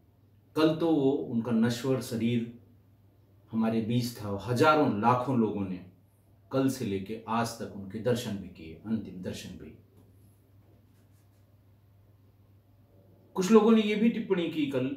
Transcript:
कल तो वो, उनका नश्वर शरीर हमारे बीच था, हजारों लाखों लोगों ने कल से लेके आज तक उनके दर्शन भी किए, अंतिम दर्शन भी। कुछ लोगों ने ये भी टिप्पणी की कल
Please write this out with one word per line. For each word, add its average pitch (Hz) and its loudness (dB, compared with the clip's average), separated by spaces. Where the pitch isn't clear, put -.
कल 160 4
तो 165 2
वो, 135 2
उनका 120 -2
नश्वर 120 2
शरीर 113 -2
हमारे 113 0
बीच 120 -2
था, 101 -6
हजारों 123 4
लाखों 123 2
लोगों 98 0
ने 90 -10
कल 135 2
से - -4
लेके 98 -6
आज 117 -2
तक 98 -10
उनके 98 -10
दर्शन 110 -2
भी 90 -10
किए, 80 -18
अंतिम 92 -6
दर्शन - -10
भी। - -18
कुछ 185 0
लोगों 220 10
ने 220 6
ये 208 0
भी 233 2
टिप्पणी 175 -2
की 147 -2
कल 131 -2